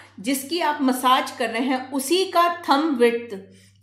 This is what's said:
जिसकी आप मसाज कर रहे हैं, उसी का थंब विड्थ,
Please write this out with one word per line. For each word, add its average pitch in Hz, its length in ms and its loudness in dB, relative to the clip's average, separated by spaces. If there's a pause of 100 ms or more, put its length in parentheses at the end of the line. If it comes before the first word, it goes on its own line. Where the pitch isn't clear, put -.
(200)
जिसकी 269 400 -4
आप 302 220 0
मसाज 262 500 2
कर 262 180 -2
रहे 226 120 -2
हैं, 262 300 -2
उसी 330 340 0
का 349 440 2
थंब 294 280 2
विड्थ, 233 400 0 (460)